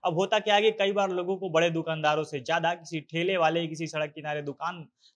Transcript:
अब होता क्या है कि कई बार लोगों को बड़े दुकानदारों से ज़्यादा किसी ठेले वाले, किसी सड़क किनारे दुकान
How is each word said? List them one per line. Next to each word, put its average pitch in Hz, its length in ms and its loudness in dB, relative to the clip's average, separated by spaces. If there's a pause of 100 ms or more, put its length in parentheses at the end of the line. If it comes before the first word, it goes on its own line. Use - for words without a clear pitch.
अब 180 100 0
होता 196 240 2
क्या 208 160 2
है 208 80 6
कि 220 80 6
कई 208 220 2
बार 196 180 2
लोगों 180 260 -2
को 185 140 -8
बड़े 165 200 4
दुकानदारों 156 540 0
से 147 160 -8
ज़्यादा 165 340 0
किसी 165 260 -8
ठेले 170 360 -2
वाले, 165 300 2
किसी 160 200 -6
सड़क 151 280 -4
किनारे 151 280 -6
दुकान 156 460 -8 (280)